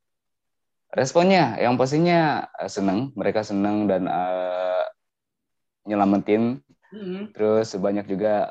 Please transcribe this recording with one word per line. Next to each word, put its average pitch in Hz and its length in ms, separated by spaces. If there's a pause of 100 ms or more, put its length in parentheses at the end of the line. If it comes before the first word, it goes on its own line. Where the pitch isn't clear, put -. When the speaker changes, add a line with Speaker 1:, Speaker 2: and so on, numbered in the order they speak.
(880)
Speaker 1:
Responnya, 165 720
yang 120 160
pastinya, 151 800
eh, 85 80
seneng. 98 480
Mereka 101 320
seneng 104 400
dan, 95 240
eh, 92 720 (1040)
nyelamatin. 104 800 (240)
Speaker 2:
Mm-hmm. 202 480
Speaker 1:
Terus 110 400
banyak 101 320
juga 101 420